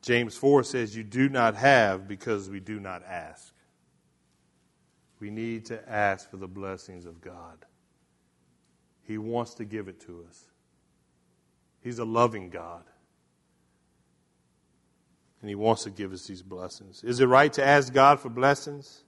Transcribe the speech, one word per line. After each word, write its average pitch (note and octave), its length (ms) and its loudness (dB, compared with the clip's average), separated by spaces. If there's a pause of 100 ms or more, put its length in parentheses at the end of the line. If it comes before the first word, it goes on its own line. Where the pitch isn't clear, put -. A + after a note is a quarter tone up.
James A#2+ 340 0
four C#3 280 4
says, A#2 320 -6
"You A2+ 80 -12
do B2 260 0
not A#2 260 2
have G#2+ 520 4
because G2+ 420 -6
we G2 100 -12
do G#2 200 -12
not F#2 260 -14
ask." E2 480 -14 (1700)
We G#2 100 -12
need A2+ 380 -10
to A2+ 200 -14
ask G#2 440 -2
for G2 60 -18
the F#2+ 100 -14
blessings F#2+ 580 -14
of E2+ 160 -20
God. E2 440 -20 (1400)
He A2 160 -10
wants A#2 360 -6
to A2+ 100 -12
give G#2 220 -12
it F#2 200 -20
to E2+ 200 -20
us. - 180 -20 (1400)
He's A#2+ 180 -10
a A#2 60 -4
loving A2 440 0
God. E2+ 340 -16 (2500)
And G#2+ 100 -14
he G2+ 40 -8
wants G#2+ 300 0
to G#2+ 80 -12
give G2 200 -10
us F#2 140 -14
these F#2 160 -14
blessings. F#2 640 -16
Is A#2+ 160 -4
it C3 60 6
right C#3 280 6
to C#3+ 100 -2
ask C#3 300 4
God C#3 260 8
for C3 100 -12
blessings? C#3 800 -2